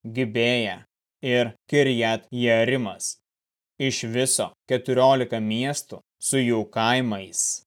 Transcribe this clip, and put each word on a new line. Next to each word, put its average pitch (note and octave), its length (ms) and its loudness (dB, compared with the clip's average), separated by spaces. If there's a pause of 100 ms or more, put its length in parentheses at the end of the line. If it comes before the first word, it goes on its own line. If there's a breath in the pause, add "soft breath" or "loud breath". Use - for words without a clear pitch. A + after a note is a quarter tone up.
Gibėja A#2 800 -2 (380)
ir B2 400 0
Kirjat A#2 680 2
Jearimas. A#2 880 0 (640)
Iš C3 240 -2
viso A#2 460 -2 (120)
keturiolika B2+ 760 2
miestų A2+ 640 -4 (140)
su - 240 -2
jų A#2 280 2
kaimais. A2+ 1000 -2